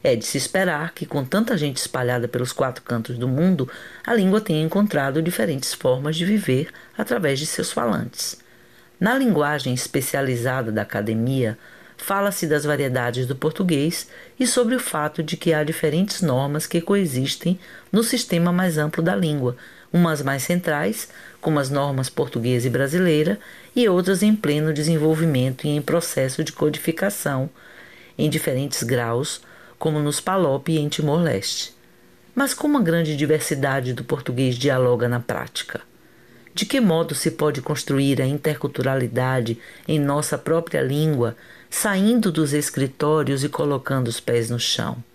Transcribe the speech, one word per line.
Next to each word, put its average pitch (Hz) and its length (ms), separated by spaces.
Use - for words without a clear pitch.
É 120 140
de 107 80
se - 120
esperar 165 560
que, 160 120
com 143 180
tanta 214 340
gente 143 200
espalhada 123 500
pelos 123 240
quatro 131 320
cantos 120 340
do 123 100
mundo, 139 420
a 233 80
língua 202 280
tenha 156 220
encontrado 160 600
diferentes 170 500
formas 139 440
de 175 80
viver 165 420
através 185 440
de 156 60
seus - 260
falantes. - 680
Na 226 180
linguagem 147 560
especializada 127 1000
da 107 80
academia, 113 760
fala-se 196 480
das 147 200
variedades 131 600
do 131 100
português 160 720
e 254 80
sobre 240 300
o 240 40
fato 151 440
de 160 140
que 160 160
há 151 100
diferentes 160 580
normas 143 460
que 170 140
coexistem 170 760
no 220 140
sistema 180 480
mais 180 260
amplo 151 240
da 180 140
língua, 147 400
umas 160 280
mais 139 220
centrais, 175 640
como 156 180
as 135 120
normas 139 400
portuguesa 123 580
e - 20
brasileira, 156 680
e 240 140
outras 185 340
em 214 140
pleno 151 380
desenvolvimento 151 920
e 151 40
em 147 120
processo 143 640
de - 80
codificação, 151 1000
em 151 120
diferentes 139 540
graus, 120 560
como 151 200
nos 147 200
Palop 156 480
e 160 100
em 147 120
Timor-Leste. 147 840
Mas 269 180
como 294 240
a 240 40
grande 165 340
diversidade 139 760
do 120 100
português 127 520
dialoga 123 520
na 120 140
prática? - 580
De - 120
que 269 140
modo 165 360
se - 160
pode 147 300
construir 139 600
a 131 40
interculturalidade 131 1300
em 156 120
nossa 143 380
própria 160 440
língua, 139 540
saindo 208 600
dos 147 220
escritórios 139 880
e 147 60
colocando 135 580
os 117 140
pés 117 280
no 120 80
chão? 120 460